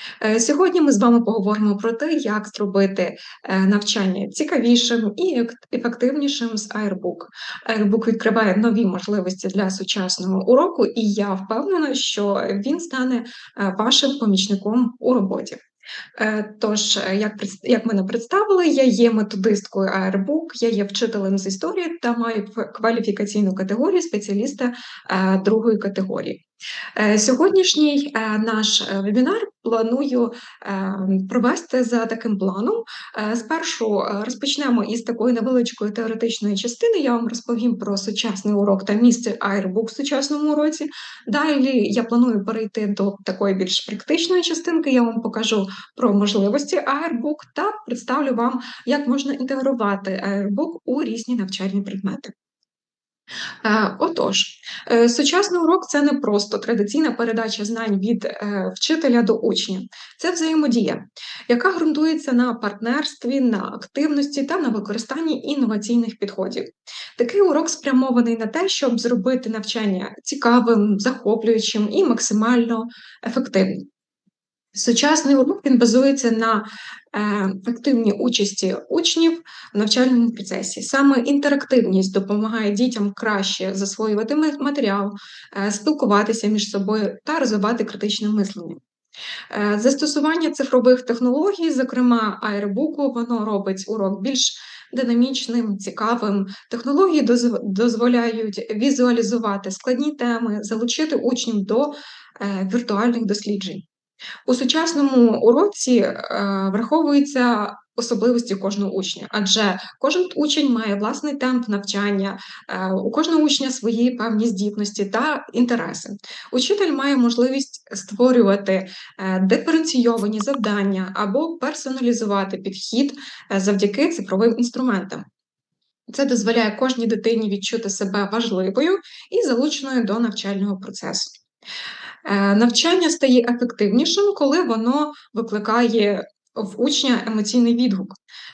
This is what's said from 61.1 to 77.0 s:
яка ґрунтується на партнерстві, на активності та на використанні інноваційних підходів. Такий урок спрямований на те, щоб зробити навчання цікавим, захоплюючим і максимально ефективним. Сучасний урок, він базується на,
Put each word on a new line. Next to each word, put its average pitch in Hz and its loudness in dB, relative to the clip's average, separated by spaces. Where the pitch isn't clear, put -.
яка 247 4
ґрунтується 311 0
на 240 4
партнерстві, 240 -2
на 214 0
активності 285 -2
та 330 -2
на 269 0
використанні 233 -4
інноваційних 233 -2
підходів. - -6
Такий 302 2
урок 320 4
спрямований 247 2
на 220 -4
те, 381 -2
щоб 240 0
зробити 247 0
навчання 214 -4
цікавим, 226 2
захоплюючим 220 0
і 339 2
максимально 233 2
ефективним. 196 0
Сучасний 277 2
урок, 285 2
він 262 6
базується 247 4
на, 220 0